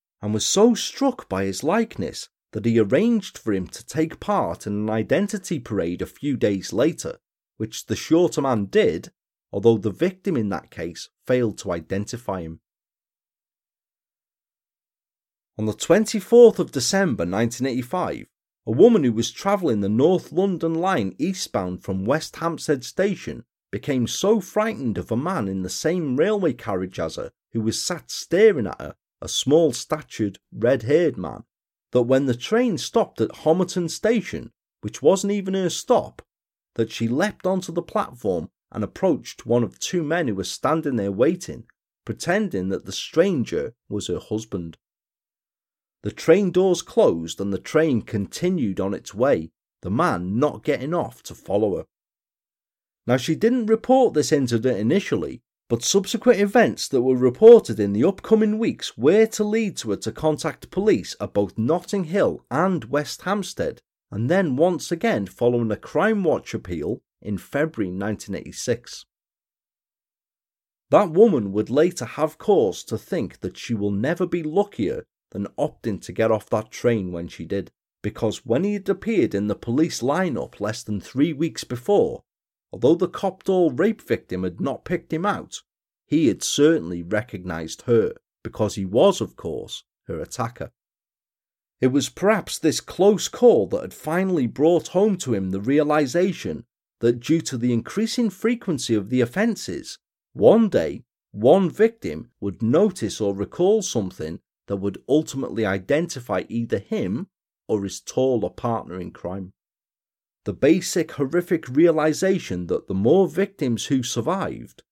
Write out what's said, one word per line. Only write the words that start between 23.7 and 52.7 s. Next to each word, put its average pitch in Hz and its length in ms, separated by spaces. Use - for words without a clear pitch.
became 123 340
so 202 360
frightened 156 560
of 85 120
a 117 60
man 147 320
in 95 140
the 90 80
same 160 460
railway 185 360
carriage 92 480
as 80 160
her, - 160
who 113 100
was 107 200
sat - 280
staring 185 560
at - 120
her, - 160
a - 60
small-statured, 143 1080
red-haired 131 640
man, 76 280
that 123 100
when 131 240
the 120 80
train 220 420
stopped - 460
at - 80
Homerton 175 580
Station, 208 640
which - 180
wasn't 190 320
even 190 220
her 185 160
stop, - 500
that 113 180
she 117 160
leapt 175 380
onto 185 260
the 170 80
platform 104 720
and 104 140
approached - 640
one 117 160
of - 160
two 175 240
men 156 260
who 104 60
were 95 100
standing 147 520
there 101 140
waiting, 123 540
pretending 160 640
that 95 160
the 92 80
stranger 135 800
was 104 200
her 85 100
husband. 95 580
The 104 80
train 185 400
doors 180 280
closed 85 600
and 98 120
the 92 60
train 156 440
continued 113 760
on 98 160
its - 180
way, 101 380
the 90 80
man 107 480
not 143 240
getting 147 320
off - 300
to - 100
follow 101 420
her. 80 80